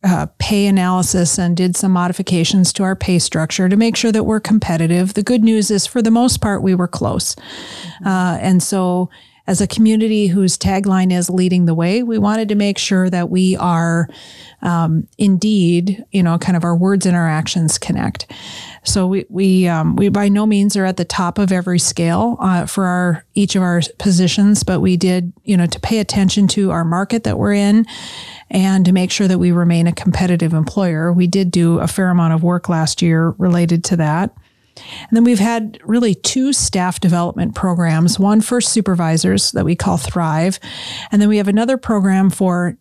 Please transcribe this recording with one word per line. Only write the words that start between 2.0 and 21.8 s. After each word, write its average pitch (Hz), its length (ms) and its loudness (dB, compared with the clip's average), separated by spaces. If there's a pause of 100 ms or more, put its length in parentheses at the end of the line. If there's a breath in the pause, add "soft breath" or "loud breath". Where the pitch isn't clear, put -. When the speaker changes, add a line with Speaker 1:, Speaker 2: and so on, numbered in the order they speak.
Speaker 1:
to - 100 -4
our 190 140 0
pay 175 240 0
structure 160 480 -2
to 196 80 2
make 233 180 2
sure 233 160 0
that 214 140 0
we're 220 160 0
competitive. 180 760 0
The 208 80 -2
good 226 220 2
news 220 260 2
is, 202 160 0
for 247 160 -2
the 220 80 2
most 240 300 2
part, 202 200 0
we 185 140 2
were 180 140 0
close. - 480 -4
Speaker 2:
Mm-hmm. - 720 -12
Speaker 1:
Uh, 180 320 0
and 185 200 2
so 180 500 -2 (380 soft breath)
as - 120 -2
a 202 80 0
community 220 580 2
whose 185 320 0
tagline 190 540 0
is 180 180 -2
"Leading 180 360 2
the 165 80 2
Way," 180 280 0
we 226 160 -2
wanted 208 300 0
to 208 80 0
make 202 220 0
sure 185 300 0
that 175 220 -2
we 185 280 2
are, 170 500 0 (520 loud breath)
um, 165 460 -2 (120)
indeed, 190 920 0
you 196 100 0
know, 170 160 2
kind 180 200 -2
of 165 80 -2
our 170 120 0
words 190 300 0
and 180 80 2
our 170 140 0
actions 156 500 -2
connect. - 480 -6 (560 loud breath)
So 185 240 0
we, 190 220 -2
we, 185 400 2
um, 160 260 0
we 202 140 2
by 202 200 0
no 208 180 2
means 202 280 2
are 196 100 0
at 185 120 -2
the 180 80 -2
top 175 340 -4
of 196 140 2
every 180 260 0
scale, 175 600 0